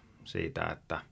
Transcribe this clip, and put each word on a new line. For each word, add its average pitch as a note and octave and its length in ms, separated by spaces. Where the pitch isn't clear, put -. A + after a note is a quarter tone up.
siitä, E2+ 400
että – D#2+ 360